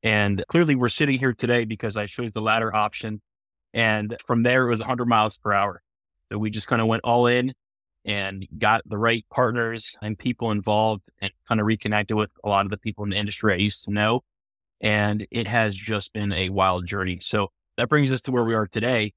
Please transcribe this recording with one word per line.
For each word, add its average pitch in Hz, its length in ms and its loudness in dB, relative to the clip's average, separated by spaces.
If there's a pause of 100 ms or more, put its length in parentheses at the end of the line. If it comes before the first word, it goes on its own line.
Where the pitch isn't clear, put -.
And 104 460 2
clearly 165 260 4
we're 123 160 2
sitting 139 280 0
here 127 140 0
today 120 320 0
because 107 320 -6
I 104 80 -4
chose 110 280 -8
the 110 100 -6
latter 110 320 0
option. 107 480 -2 (500)
And 110 540 0
from 117 160 2
there, 123 240 4
it 120 40 0
was 113 120 0
a - 40 -6
hundred 123 200 -2
miles 110 320 2
per 104 140 -2
hour. 98 300 0 (480)
So 104 80 -6
we 107 120 -2
just 107 180 -6
kinda 117 160 2
went 113 200 0
all 120 220 4
in 123 260 2 (520)
and 98 420 -6 (120)
got 110 280 4
the 104 120 -4
right 117 320 0
partners 117 720 -2
and 107 160 -6
people 120 320 -2
involved 107 580 0 (140)
and 98 100 -6 (160)
kinda 110 160 2
reconnected 107 540 0
with 107 120 -2 (140)
a 104 60 -2
lot 98 160 2
of 95 40 -6
the 101 80 -6
people 104 260 -8
in 101 60 -4
the 95 80 -2
industry 104 360 0
I - 20 -2
used 101 280 -2
to 101 60 -8
know. 107 340 0 (560)
And 104 500 0
it 113 160 -4
has 110 280 0
just 104 380 -6
been 104 220 -4
a 92 160 -2
wild 92 360 2
journey. 92 340 -4
So 104 300 -2 (260)
that 117 120 -2
brings 143 240 2
us 127 100 -2
to 131 100 -6
where 120 120 2
we 113 100 0
are 107 120 0
today. 110 500 -2